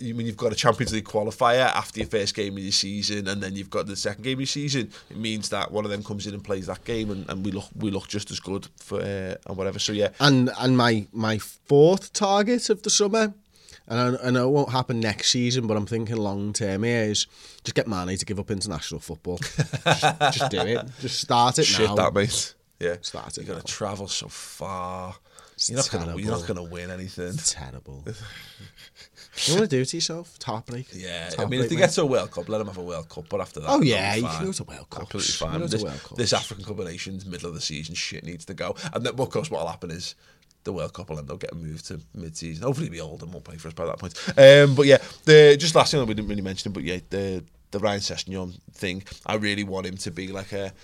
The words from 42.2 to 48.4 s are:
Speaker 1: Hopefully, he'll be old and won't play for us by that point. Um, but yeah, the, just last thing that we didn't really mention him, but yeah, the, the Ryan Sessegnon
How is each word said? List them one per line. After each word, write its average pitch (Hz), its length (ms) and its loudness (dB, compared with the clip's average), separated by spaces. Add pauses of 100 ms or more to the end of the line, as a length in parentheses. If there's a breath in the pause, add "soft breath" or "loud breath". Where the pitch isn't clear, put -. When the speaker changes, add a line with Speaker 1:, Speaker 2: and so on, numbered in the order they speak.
Speaker 1:
Hopefully, 131 240 -2
he'll 92 60 -8
be 82 80 -10
old 80 220 -12
and 82 100 -14
won't 90 120 -14
play - 120 -16
for 82 120 -14
us 80 60 -14
by 85 120 -6
that - 120 -4
point. 92 160 -10 (220 loud breath)
Um, 139 380 12
but 139 120 6
yeah, 135 120 10 (260 loud breath)
the, 151 340 12
just 160 160 0
last 147 180 6
thing 147 80 2
that 123 60 0
we 110 80 0
didn't 107 140 -4
really 104 140 -4
mention 98 260 -6
him, 101 60 -4
but - 100 -6
yeah, 90 140 -2 (100)
the, 95 340 -4 (280)
the 101 80 -4
Ryan 101 220 0
Sessegnon 92 600 -8 (120)